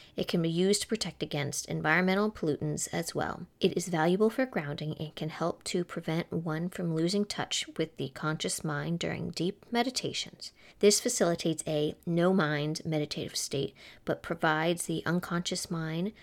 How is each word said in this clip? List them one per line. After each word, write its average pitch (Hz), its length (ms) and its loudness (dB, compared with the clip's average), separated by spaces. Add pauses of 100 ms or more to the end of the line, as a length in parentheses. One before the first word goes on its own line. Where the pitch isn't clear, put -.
(160)
It 175 100 -2
can 175 140 2
be 165 80 2
used 185 320 4
to - 80 -6
protect 220 340 -6
against 143 440 -4
environmental 185 640 2
pollutants 151 600 -2
as 170 220 -4
well. - 320 -4 (140)
It - 160 4
is 175 120 -2
valuable 180 420 4
for 262 160 0
grounding 156 520 -6
and 156 160 -8
can 156 140 -6
help - 360 -4
to 180 200 -2
prevent 170 480 -4
one 165 380 -2
from 170 240 -2
losing 175 320 2
touch - 400 -4 (100)
with 160 220 -2
the 135 100 -4
conscious 156 560 -2
mind 156 340 -2
during 165 320 -4
deep 170 400 -4
meditations. - 800 -2 (300)
This 208 180 8
facilitates 170 680 2
a 151 280 0 (120)
no-mind 165 800 4
meditative 151 500 -2
state, - 380 -2 (320)
but - 160 -2
provides 165 640 0
the 165 180 -2
unconscious 175 640 -2
mind 165 420 -2 (100)